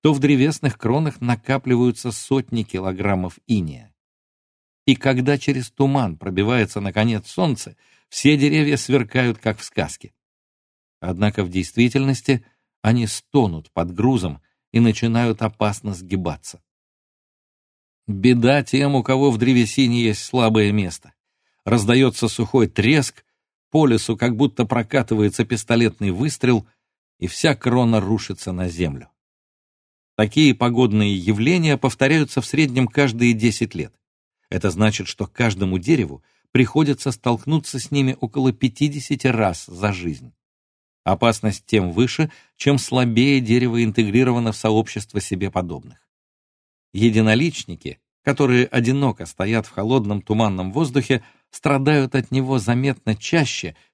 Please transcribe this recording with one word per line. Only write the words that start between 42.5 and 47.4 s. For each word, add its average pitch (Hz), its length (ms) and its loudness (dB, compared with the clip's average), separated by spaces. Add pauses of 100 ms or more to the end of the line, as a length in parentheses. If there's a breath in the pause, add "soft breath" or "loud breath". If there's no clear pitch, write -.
чем 143 220 0
слабее 127 640 2
дерево 120 420 2
интегрировано 117 680 2
в 107 60 -8
сообщество 107 640 -2
себе 95 320 -6
подобных. 85 480 -8 (920)
Единоличники, 110 1080 0 (240)